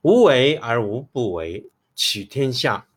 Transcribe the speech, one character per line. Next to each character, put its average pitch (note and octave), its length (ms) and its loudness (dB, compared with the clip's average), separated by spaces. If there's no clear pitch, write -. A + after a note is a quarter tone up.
无 A3+ 220 6
为 C#3 320 4
而 A#2 280 -4
无 G#2+ 180 -6
不 A#2+ 320 -6
为， E2 360 -10
取 - 300 -6
天 C3+ 280 -4
下。 A#2+ 460 -4